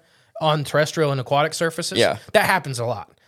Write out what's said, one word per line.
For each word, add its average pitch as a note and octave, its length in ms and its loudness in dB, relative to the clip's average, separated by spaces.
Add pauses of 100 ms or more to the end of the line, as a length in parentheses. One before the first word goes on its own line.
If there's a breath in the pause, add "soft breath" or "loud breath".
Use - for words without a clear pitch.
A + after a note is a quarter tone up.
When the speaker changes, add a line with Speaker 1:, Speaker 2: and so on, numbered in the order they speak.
(400 soft breath)
Speaker 1:
on D3+ 240 2
terrestrial D3+ 480 0
and C3+ 80 -2
aquatic C#3+ 360 0
surfaces. E3+ 420 -4
Speaker 2:
Yeah. F#2 200 4 (160)
Speaker 1:
That G#3 120 4
happens D#3 320 -2
a A#2+ 80 -4
lot. A2+ 420 -8